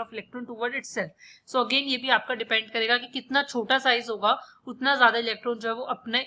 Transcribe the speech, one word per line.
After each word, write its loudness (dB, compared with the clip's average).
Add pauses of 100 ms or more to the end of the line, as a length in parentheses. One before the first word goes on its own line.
of -10
electron -12
toward -6
itself। -8 (200)
So 2
again 0
ये -2
भी -6
आपका 2
डिपेंड -2
करेगा 2
कि -4
कितना -2
छोटा 0
साइज 2
होगा 2 (340)
उतना 0
ज्यादा 6
इलेक्ट्रॉन -4
जो -4
है -2
वो -8 (120)
अपने -2